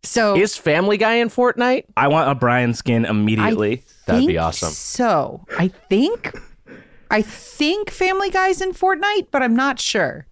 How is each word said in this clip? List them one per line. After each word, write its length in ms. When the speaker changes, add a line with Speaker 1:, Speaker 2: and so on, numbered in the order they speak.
Speaker 1:
So 340
Speaker 2:
Is 200
Family 400
Guy 180
in 140
Fortnite? 560
Speaker 3:
I 120
want 200
a 60
Brian 400
skin 300
immediately. 680
Speaker 1:
I 100
Speaker 2:
That'd 160
be 120
Speaker 1:
think 60
Speaker 2:
awesome. 300
Speaker 1:
so. 760
I 120
think, 440
I 120
think 680
Family 400
Guy's 300
in 120
Fortnite, 580
but 120
I'm 120
not 260
sure. 520